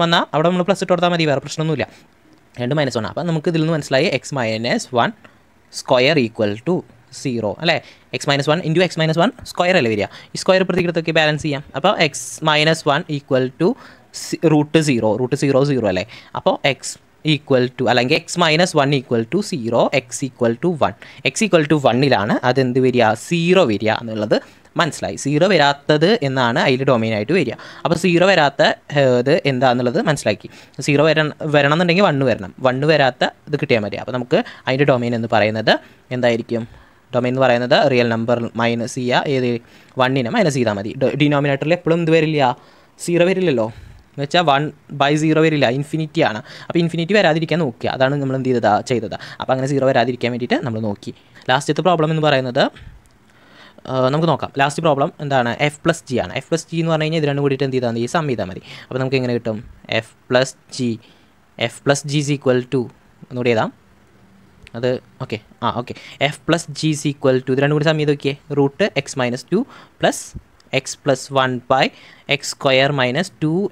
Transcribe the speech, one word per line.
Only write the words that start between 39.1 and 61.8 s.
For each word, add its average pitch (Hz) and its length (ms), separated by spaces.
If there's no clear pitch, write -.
ഏത് 127 140
വണ്ണിനെ 127 340
minus 156 240
ചെയ്താൽ 110 200
മതി. 98 120
ഡൊ-, 127 200
ഡിനോമിനേറ്ററിൽ 143 560
എപ്പോഴും 170 240
എന്ത് 160 140
വരില്ല? 156 280
സീറോ 170 320
വരില്ലല്ലോ. 156 360
എന്ന് 139 140
വെച്ചാൽ 170 180
one 147 140
by 139 100
zero 156 220
വരില്ല, 147 240
ഇൻഫിനിറ്റി 156 500
ആണ്. 107 100
അപ്പോൾ 170 160
ഇൻഫിനിറ്റി 165 360
വരാതിരിക്കാൻ 160 460
നോക്കുക. 117 300
അതാണ് 135 260
നമ്മൾ 131 180
എന്ത് 127 100
ചെയ്തത്? 110 420
ചെയ്തത്. 107 260
അപ്പോൾ - 140
അങ്ങനെ 131 200
സീറോ 135 180
വരാതിരിക്കാൻ 120 440
വേണ്ടിയിട്ട് 123 320
നമ്മൾ 110 120
നോക്കി. 101 240
ലാസ്റ്റത്തെ 143 380
problem 160 260
എന്ന് 156 140
പറയുന്നത്, 131 360
ആ, - 20
നമുക്ക് 160 160
നോക്കാം. - 220
Last 147 220
problem 147 260
എന്താണ്? 131 280
എഫ് 147 180
plus - 240
ജി 123 160
ആണ്. 87 160
എഫ് - 100
plus 165 220
ജി 165 100
എന്ന് 165 100
പറഞ്ഞു 156 120
കഴിഞ്ഞാൽ 160 180
ഇത് 147 80
രണ്ടും 143 160
കൂടിയിട്ട് 139 220
എന്ത് 131 80
ചെയ്താൽ 120 160
മതി? 117 220
Sum 160 140
ചെയ്താൽ 107 220
മതി. 90 120
അപ്പോൾ 127 160
നമുക്ക് 131 180
എങ്ങനെ 123 180
കിട്ടും? 113 200
എഫ് 113 120
plus 131 260
ജി, 123 120
എഫ് - 280